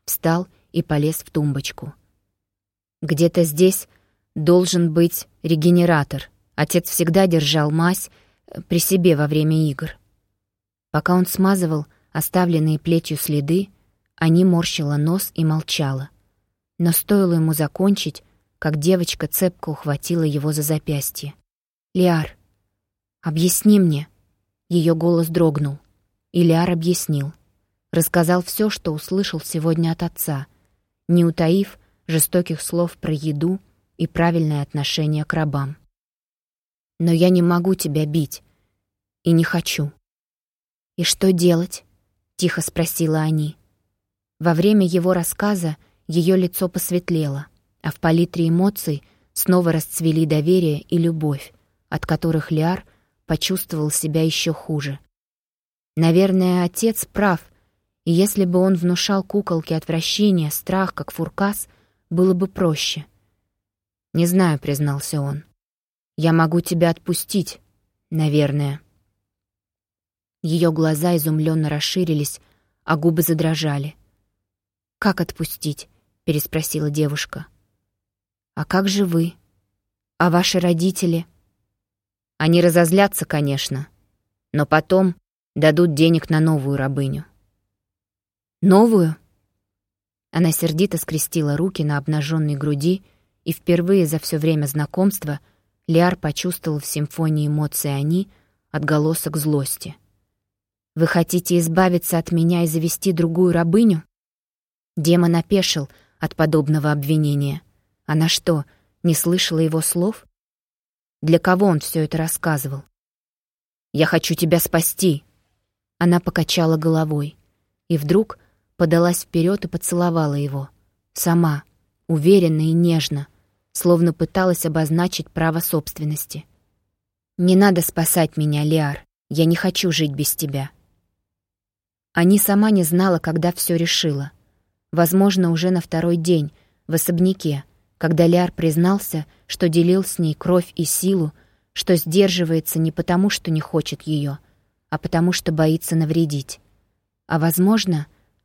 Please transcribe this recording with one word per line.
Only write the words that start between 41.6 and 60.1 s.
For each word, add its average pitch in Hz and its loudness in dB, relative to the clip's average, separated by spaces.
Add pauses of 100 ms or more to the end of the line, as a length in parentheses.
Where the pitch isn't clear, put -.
тихо 175 -2
спросила 160 -2
Ани. 156 -2 (840)
Во 165 0
время 196 4
его 180 0
рассказа 175 -2 (320)
ее 170 2
лицо 180 -2
посветлело, 165 -4 (360)
а 160 -6
в - -14
палитре 170 0
эмоций 170 -2 (320)
снова 180 2
расцвели 160 0
доверие 156 2
и - -2
любовь, 156 -2 (360)
от - -8
которых 160 -2
Лиар — 165 -2 (420)
почувствовал 160 -4
себя 156 -2
еще 160 -2
хуже. 143 -8 (960)
Наверное, 180 2
отец 220 -2
прав, 196 -2 (640)
и 165 0
если 196 2
бы 175 0
он 190 2
внушал 175 -2
куколке 175 -4
отвращение, 165 0